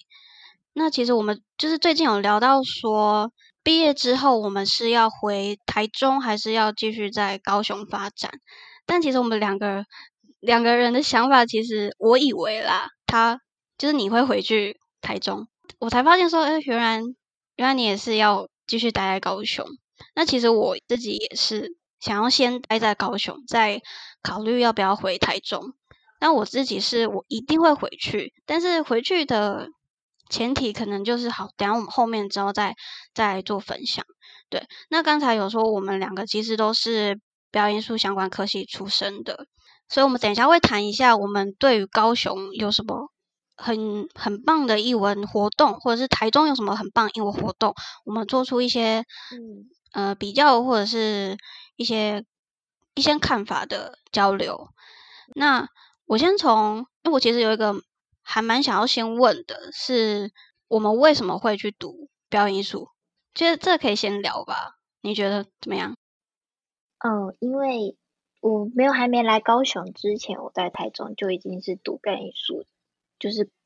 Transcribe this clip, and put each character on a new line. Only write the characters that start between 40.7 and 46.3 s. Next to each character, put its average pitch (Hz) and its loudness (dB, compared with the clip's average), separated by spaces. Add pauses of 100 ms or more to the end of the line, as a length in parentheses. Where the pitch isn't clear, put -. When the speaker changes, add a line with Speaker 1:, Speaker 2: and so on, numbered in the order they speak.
Speaker 1:
一 208 -4
下 233 6
我 202 -2
们 202 -2
对 240 4
于 190 -4
高 226 2
雄 392 -6
有 214 -4
什 214 -2
么 220 -8 (440)
很， 220 -4
很 208 -6
棒 311 2
的 214 2
艺 240 0
文 202 0
活 208 0
动， 294 4
或 233 -2
者 240 -4
是 262 0
台 220 0